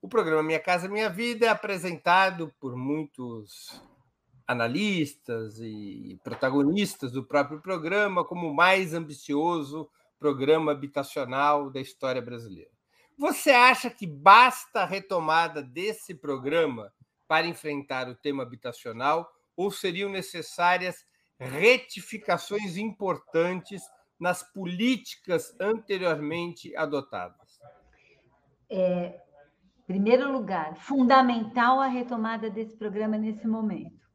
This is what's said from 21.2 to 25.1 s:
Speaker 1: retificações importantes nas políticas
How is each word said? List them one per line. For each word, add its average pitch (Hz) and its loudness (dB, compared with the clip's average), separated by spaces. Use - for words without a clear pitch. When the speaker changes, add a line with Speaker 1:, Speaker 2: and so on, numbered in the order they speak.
Speaker 1:
retificações 196 0
importantes 185 -4
nas 175 -2
políticas 185 -4